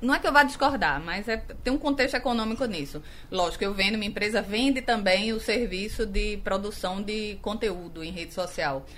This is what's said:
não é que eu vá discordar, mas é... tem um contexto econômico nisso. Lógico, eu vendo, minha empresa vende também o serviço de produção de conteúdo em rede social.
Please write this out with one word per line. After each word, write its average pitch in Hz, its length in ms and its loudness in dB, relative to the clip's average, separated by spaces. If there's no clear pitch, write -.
não 254 120 2
é 330 60 4
que - 80 0
eu 311 40 4
vá 285 120 10
discordar, 240 600 2
mas 180 240 -6
é... 220 100 0
tem 254 100 2
um 285 40 2
contexto 277 380 2
econômico 233 500 0
nisso. 151 360 -6
Lógico, 180 320 2
eu 196 100 0
vendo, 196 240 2
minha 208 120 -2
empresa 208 320 0
vende 247 400 2
também 214 520 2
o 220 60 -2
serviço 220 680 0
de 208 320 0
produção 202 640 -2
de 208 400 -4
conteúdo 180 640 -4
em 165 80 -6
rede 170 220 -10
social. 160 520 -2